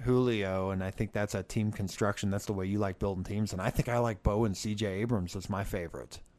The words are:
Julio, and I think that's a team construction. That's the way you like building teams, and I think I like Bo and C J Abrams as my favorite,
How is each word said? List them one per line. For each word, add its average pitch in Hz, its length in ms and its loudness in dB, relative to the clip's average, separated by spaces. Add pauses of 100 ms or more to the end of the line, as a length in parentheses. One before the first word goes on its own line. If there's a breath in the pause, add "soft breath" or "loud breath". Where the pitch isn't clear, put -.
Julio, 107 680 2
and 92 120 0
I 95 60 -2
think 104 220 -2
that's 104 240 0
a 95 80 0
team 107 280 0
construction. 101 600 0
That's 98 140 0
the 107 80 0
way 95 120 -2
you 101 140 2
like 98 180 0
building 95 260 0
teams, 104 300 -2
and 92 80 -2
I 110 80 0
think - 180 0
I 120 120 2
like 113 240 0
Bo 110 220 4
and 95 120 0
C 107 160 -2
J 101 280 0
Abrams 107 340 0
as 92 120 -6
my 98 160 -2
favorite, 85 560 -6 (200)